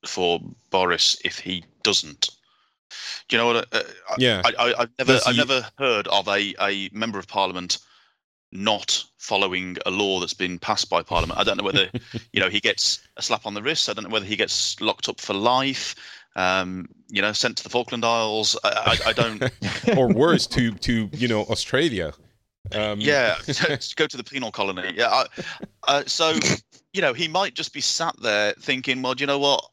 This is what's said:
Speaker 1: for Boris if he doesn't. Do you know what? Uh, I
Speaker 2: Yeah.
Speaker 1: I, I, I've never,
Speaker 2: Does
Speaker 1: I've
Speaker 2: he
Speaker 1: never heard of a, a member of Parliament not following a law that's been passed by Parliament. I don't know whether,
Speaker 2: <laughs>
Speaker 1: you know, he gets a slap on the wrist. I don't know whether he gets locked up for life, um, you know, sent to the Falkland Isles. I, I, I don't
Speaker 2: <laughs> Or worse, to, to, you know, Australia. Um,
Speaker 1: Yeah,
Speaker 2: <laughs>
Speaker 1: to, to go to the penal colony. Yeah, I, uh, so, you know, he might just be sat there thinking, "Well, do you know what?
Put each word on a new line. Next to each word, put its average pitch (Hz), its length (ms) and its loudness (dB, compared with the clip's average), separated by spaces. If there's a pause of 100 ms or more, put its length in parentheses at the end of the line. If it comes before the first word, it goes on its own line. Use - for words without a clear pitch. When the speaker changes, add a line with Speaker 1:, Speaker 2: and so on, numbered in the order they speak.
Speaker 1:
for 87 340 2 (300)
Boris 90 540 2
if - 160 -2
he 92 240 -6 (180)
doesn't. 85 480 0 (960)
Do 123 80 2
you 113 60 4
know 120 100 4
what? 113 220 0
Uh, 113 80 2 (280)
I 101 80 -2
Speaker 2:
Yeah. 117 260 2
Speaker 1:
I, 123 140 6
I, 120 240 2
I've 117 160 -2
never, 131 160 4
Speaker 2:
Does 117 120 4
Speaker 1:
I've 123 80 2
Speaker 2:
he 127 60 2
Speaker 1:
never 131 260 0 (100)
heard 113 320 0
of 98 200 2
a, 101 320 0
a 98 320 -2
member 110 260 -4
of 92 80 -10
Parliament 90 520 -2 (760)
not 101 520 -2 (140)
following 92 580 -2 (100)
a 104 40 -2
law 95 300 0
that's 87 140 -4
been 90 240 -4
passed - 320 -2
by 87 120 2
Parliament. 82 380 -2
I 101 40 4
don't 101 120 0
know 98 80 -4
whether, 98 240 0 (220)
Speaker 2:
<laughs> - 220 -12
Speaker 1:
you 101 80 2
know, 95 80 2
he 104 120 0
gets - 400 0 (160)
a - 60 -10
slap - 240 -2
on 104 80 -6
the 104 80 -8
wrist. 151 260 -2
I 104 60 -4
don't 107 100 -8
know 90 60 -10
whether 107 160 0
he 104 100 -2
gets - 440 -2
locked - 280 -2
up - 120 -6
for - 140 -6
life, 127 600 0 (420)
um, 92 520 0 (200)
you 98 140 -2
know, 104 100 0
sent 113 260 0
to - 40 -10
the - 80 -14
Falkland 120 340 -2
Isles. 110 600 2
I, 110 400 2
I, - 60 2
I - 20 2
don't 110 300 0 (280)
Speaker 2:
<laughs> - 260 2
Or 127 160 6
worse, 143 360 4
to, 117 240 2
to, 113 400 -2
you 120 160 -2
know, 107 160 2
Australia. 113 680 0 (600)
Um, 107 260 -2
Speaker 1:
Yeah, 123 340 4
Speaker 2:
<laughs> 78 120 -10
Speaker 1:
to, 151 300 0
to - 200 -8
go 156 100 2
to 139 100 -8
the 123 80 -10
penal 127 280 -6
colony. 95 440 -4
Yeah, 113 120 4
I, 117 180 4 (640)
uh, 143 180 4
so, 160 280 2 (580)
you 190 80 -4
know, 147 120 2
he 160 160 -4
might 180 260 -2
just - 180 -8
be 147 80 -10
sat - 420 -2
there 104 380 2
thinking, 131 420 -2
"Well, 127 120 -2
do 127 80 -4
you 143 40 -2
know 139 120 0
what? 139 340 2